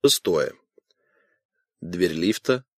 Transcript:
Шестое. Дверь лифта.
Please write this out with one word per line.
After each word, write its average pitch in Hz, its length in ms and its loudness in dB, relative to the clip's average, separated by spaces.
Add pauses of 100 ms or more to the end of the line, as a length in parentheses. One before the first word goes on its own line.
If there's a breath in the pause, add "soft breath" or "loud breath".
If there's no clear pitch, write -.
Шестое. 82 480 0 (1300)
Дверь 87 320 -2
лифта. 87 520 0 (120)